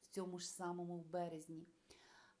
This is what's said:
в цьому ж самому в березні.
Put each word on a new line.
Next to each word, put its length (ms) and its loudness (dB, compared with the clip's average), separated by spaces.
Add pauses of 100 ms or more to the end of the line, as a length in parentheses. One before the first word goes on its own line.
в 60 -20
цьому 320 0
ж 100 -2
самому 500 2
в 80 -4
березні. 600 0 (760)